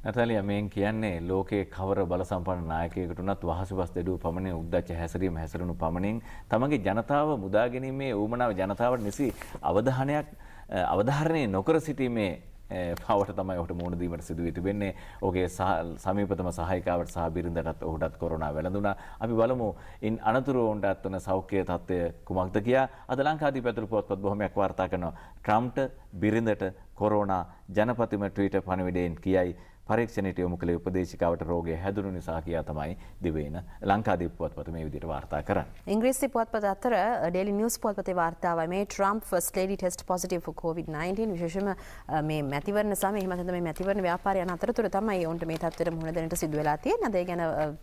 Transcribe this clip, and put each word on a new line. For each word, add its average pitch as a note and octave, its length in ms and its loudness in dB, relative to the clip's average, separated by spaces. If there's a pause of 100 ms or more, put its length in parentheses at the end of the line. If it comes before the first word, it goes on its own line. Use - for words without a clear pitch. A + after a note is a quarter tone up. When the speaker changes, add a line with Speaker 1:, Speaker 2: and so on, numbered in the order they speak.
Speaker 1:
නතාලියා, A2+ 380 2
මෙයින් G2+ 280 0
කියන්නේ G#2 500 0
ලෝකේ F#2+ 440 0
කවර F#2+ 420 -2
බලසම්පන්න F2+ 640 -2
නායකයෙකුට E2+ 520 -2
වුණත් F#2+ 240 -2
වහසුබස් F2+ 500 -2
දෙඩුව F2 300 0
පමණින්, F2+ 320 -2
උද්දච්ච E2+ 400 -2
හැසිරීම E2+ 400 -2
හැසිරුණු E2 380 -4
පමණින් F2+ 480 -2 (280)
තමගේ B2+ 380 2
ජනතාව C#3+ 500 2
මුදා G2+ 300 2
ගැනීමේ C3 460 -4
ඌමනාව, A2 440 2
ජනතාවට A2 460 2
නිසි A#2 260 0 (320)
අවධානයක්, C3 640 2 (380)
අ, - 180 0 (100)
අවධාරණය C#3+ 540 4
නොකර G2 340 4
සිටීමේ, B2 480 0 (400)
අ, F2+ 320 -2
පවට G2+ 360 4
තමයි F#2+ 220 -2
ඔහුට E2 200 -2
මුහුණ F2 200 -2
දීමට E2+ 260 -2
සිදු E2 180 -4
වී E2+ 100 0
තිබෙන්නේ. G2 400 0 (300)
ඔහුගේ F2+ 260 4
සහ-, F2 560 0
සමීපතම F#2+ 480 2
සහායිකාවට F2 560 0
සහ E2+ 240 -2
බිරිඳටත් E2 500 -2
ඔහුටත් D#2+ 380 -2
කොරෝනා D#2 340 -2
වැළඳුණා. F#2+ 400 0
අපි A2+ 480 -4
බලමු A#2+ 280 2 (400)
ඉන් A2 80 0 (140)
අනතුර C3 320 2
ඔන්ට G#2 300 2
අත්වන F#2+ 340 -4
සෞඛ්‍යය F#2+ 440 2
තත්වය F2 300 0 (300)
කුමක්ද F#2 280 2 (120)
කියා C3 160 6 (300)
අද C#3 100 2
ලංකාති D3 420 2
පැතුර A2 240 -2
පොත්පත් G2+ 320 0
බොමයක් G2+ 380 0
වර්තා F#2 320 2
කනවා F2 180 -2 (300)
ට්‍රම්ට A#2 840 0
බිරිඳට G#2+ 420 4 (360)
කොරෝණ G#2 340 4 (420)
ජනපතිම G#2+ 560 2
ට්‍රීට G2 240 4 (120)
පණවිඩයෙන් F2+ 580 0
කියයි F2+ 260 4 (300)
පරීක්ෂණයට G#2+ 560 0
යොමු F2 200 0
කළ E2+ 180 2
උපදේශිකාවට F2 680 0
රෝගය E2 320 0
හැදුණු G2 360 -2
නිසා E2 320 -4
කියා E2 200 -2
තමයි D2+ 300 -4 (300)
දිවේන D#2 320 -2 (280)
ලංකාදීප G2 540 2
පුවත්පත E2 340 -6
මේ E2 120 -4
විදිහට D2 220 -6
වාර්තා D2+ 360 -4
කරන්නේ. - 400 -2 (100)
Speaker 2:
ඉංග්‍රීසි B3 400 2
පුවත්පත A3+ 380 0
අතර A#3 240 0
ඩේලි F#3+ 580 2
නිවුස් A3 300 0
පුවත්පතේ G3 340 -2
වාර්තාව E3 460 0 (100)
මේ G3 140 0
ට්‍රම්ප් G3+ 420 0
ෆස්ට් F#3 320 0
ලේඩි F#3+ 220 0
ටෙස්ට් F3+ 260 -2
පොසිටිව් F3+ 380 0
ෆෝ D#3+ 100 -8
කොවිඩ් E3 320 -4
19 F3+ 480 -2
විශේෂම F3 320 0 (640)
මේ D#3 180 0
මැතිවරණ G3+ 480 0
සමය G3+ 240 2
එහෙම F#3 140 -2
නැත්නම් F3+ 240 -2
මේ F3 100 0
මැතිවරණ F#3+ 400 0
ව්‍යාපාරය F#3+ 380 2
යන F3+ 100 -2
අතරතුර A3 400 0
තමයි G3 300 2
ඔවුන්ට E3+ 260 -2
මේ D#3+ 80 -2
තත්ත්වෙට E3 320 0
මුහුණ E3 240 -2
දෙන්නට E3 240 -2
සිදු D3+ 220 0
වෙලා D3+ 180 2
තියෙන. G#4+ 260 2
අද G#3+ 80 0
ඒ F3+ 100 2
ගැන, F3 160 -2
අ, D#3 280 2 (140)